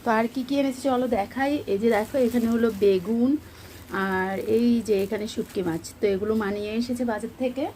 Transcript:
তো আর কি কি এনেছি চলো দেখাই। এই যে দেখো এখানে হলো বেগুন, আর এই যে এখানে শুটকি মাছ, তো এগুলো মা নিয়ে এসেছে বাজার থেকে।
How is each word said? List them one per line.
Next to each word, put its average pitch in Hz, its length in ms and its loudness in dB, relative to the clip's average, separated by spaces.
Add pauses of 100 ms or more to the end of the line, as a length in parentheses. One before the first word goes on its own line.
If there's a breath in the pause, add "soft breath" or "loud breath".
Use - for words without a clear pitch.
তো - 40 -2 (100)
আর 226 160 2
কি 262 140 -4
কি 277 140 -2
এনেছি 269 280 0
চলো 247 160 2 (140)
দেখাই। 262 320 -2 (200)
এই 196 100 0
যে 233 140 4
দেখো 214 200 -2 (120)
এখানে 233 260 2
হলো 233 140 2 (140)
বেগুন, 208 500 4 (720 loud breath)
আর 190 280 0 (240)
এই 240 100 4 (200)
যে 214 80 2 (100)
এখানে 208 280 -4
শুটকি - 340 -4
মাছ, 165 160 -4 (160)
তো 214 140 0
এগুলো 208 280 -2
মা 202 140 -2
নিয়ে 208 160 -6 (100)
এসেছে 247 300 -2
বাজার 214 300 -6
থেকে। 262 240 -2 (100)